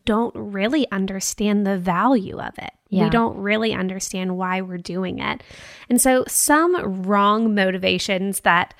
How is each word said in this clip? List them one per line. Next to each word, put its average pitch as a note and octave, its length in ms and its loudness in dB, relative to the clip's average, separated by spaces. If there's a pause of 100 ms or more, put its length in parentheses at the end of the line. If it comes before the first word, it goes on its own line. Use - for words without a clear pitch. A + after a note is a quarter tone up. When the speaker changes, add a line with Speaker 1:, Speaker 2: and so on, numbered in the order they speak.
Speaker 1:
don't A#3 300 0
really G#3+ 560 -2
understand G3 720 -2
the G3 140 0
value F#3+ 600 0
of - 200 -10
it. - 120 -12 (180)
Speaker 2:
Yeah. G3+ 160 2
Speaker 1:
We G#3+ 40 2
don't A#3 280 0
really G#3+ 360 -2
understand F#3 640 -4
why F#3 240 -2
we're F#3 160 -10
doing F3+ 400 -6
it. - 240 -6 (480)
And A#3+ 100 4
so B3+ 280 4
some D4+ 760 2
wrong G#3 520 2
motivations F#3+ 840 0
that F3+ 380 2